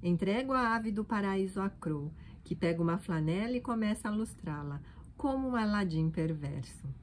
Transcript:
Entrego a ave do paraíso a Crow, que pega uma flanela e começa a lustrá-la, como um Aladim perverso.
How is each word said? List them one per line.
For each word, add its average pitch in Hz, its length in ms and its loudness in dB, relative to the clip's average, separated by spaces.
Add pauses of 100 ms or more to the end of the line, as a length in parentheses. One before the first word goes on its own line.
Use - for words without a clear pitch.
Entrego 202 520 2
a 247 200 4
ave 220 180 0
do 208 120 0
paraíso 196 580 2
a 196 80 2
Crow, 151 420 -4 (300)
que - 140 -4
pega 170 260 2
uma 170 160 2
flanela 185 600 0
e 247 40 -2
começa 226 460 0
a 214 40 0
lustrá-la, 147 720 -4 (360)
como 262 320 0
um 247 80 0
Aladim 196 520 2
perverso. 147 760 -4 (160)